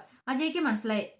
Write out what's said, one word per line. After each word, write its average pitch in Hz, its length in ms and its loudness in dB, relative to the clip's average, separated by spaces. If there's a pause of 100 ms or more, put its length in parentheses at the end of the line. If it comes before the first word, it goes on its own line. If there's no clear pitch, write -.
(280)
അജയ്ക്ക് 302 320 0
മനസ്സിലായി, 220 500 0 (100)